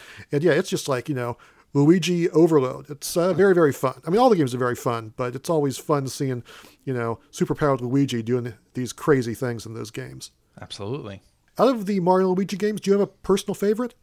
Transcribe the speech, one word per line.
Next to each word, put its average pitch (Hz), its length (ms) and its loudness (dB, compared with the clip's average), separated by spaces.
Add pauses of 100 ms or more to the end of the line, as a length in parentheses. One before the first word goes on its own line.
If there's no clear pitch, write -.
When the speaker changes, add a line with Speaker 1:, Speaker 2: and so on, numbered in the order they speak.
(320)
Speaker 1:
And 143 100 0
yeah, 170 100 4
it's 180 180 0
just 165 180 -4
like, 127 220 -2
you 147 40 -2
know, 123 220 -4 (380)
Luigi 170 560 4
overload. 156 580 2
It's, - 300 -8
uh, 175 160 2
very, 185 200 6
very 160 200 4
fun. - 320 -4
I 160 40 -6
mean, 196 80 2
all 247 120 6
the 208 60 4
games 135 180 0
are 123 40 -4
very 123 180 0
fun, 113 380 -6
but 123 220 -6
it's - 140 -8
always 143 260 0
fun 143 300 -2
seeing, 127 360 -6 (440)
you 135 80 -4
know, 117 240 -4 (120)
superpowered 139 520 -2
Luigi 123 400 0
doing 120 320 -4 (180)
these 127 220 -8
crazy 123 400 2
things 120 320 -6
in 113 80 -12
those 117 160 -12
games. 131 400 -14 (320)
Speaker 2:
Absolutely. 101 580 -10 (380)
Speaker 1:
Out 214 100 4
of 233 160 -2
the 196 160 -2
Mario 185 280 2
and 185 100 0
Luigi 196 180 -4
games, 202 240 -4
do 196 100 -2
you 196 80 4
have 202 80 0
a - 60 -10
personal - 420 -2
favorite? 220 480 -2